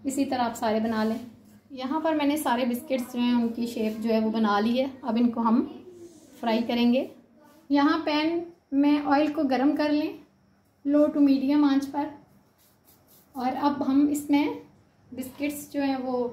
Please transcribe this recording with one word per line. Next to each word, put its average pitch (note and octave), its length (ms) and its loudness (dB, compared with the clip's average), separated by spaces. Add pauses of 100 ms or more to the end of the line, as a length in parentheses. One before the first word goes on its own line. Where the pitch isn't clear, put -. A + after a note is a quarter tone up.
इसी C4+ 180 -2
तरह B3+ 180 -2
आप A3+ 120 -2
सारे A3 260 -2
बना A3 240 -2
लें। A3 160 -2 (520)
यहाँ C4 280 -4
पर D#4+ 140 0
मैंने D4 240 0
सारे B3+ 280 0
बिस्किट्स B3 460 -4
जो A#3+ 80 -6
हैं A#3+ 140 2
उनकी A#3 340 0
shape A3 300 -4
जो A3+ 120 -4
है A3 100 4
वो A3 100 0
बना G#3+ 300 2
ली A#3 160 0
है। C4 140 0 (140)
अब A#3 140 -2
इनको A#3 240 2
हम A#3 200 4 (760)
fry A#3 220 0
करेंगे। A#3+ 460 2 (640)
यहाँ C#4+ 300 4
pan D#4+ 440 0 (300)
में D4 280 4
ऑयल D4 300 2
को D#4 140 -2
गर्म C4 300 2
कर D4+ 160 0
लें D#4 260 -2 (680)
लो D4 240 4
टू D4+ 140 -2
medium C#4 440 4
आंच C4+ 200 2
पर D4 240 -6 (1200)
और B3+ 200 -4 (100)
अब C#4+ 180 0
हम C#4 280 2
इसमें D4 520 0 (480)
बिस्किट्स C#4+ 640 -8
जो C#4+ 100 -4
हैं C4+ 160 0
वो B3 340 -4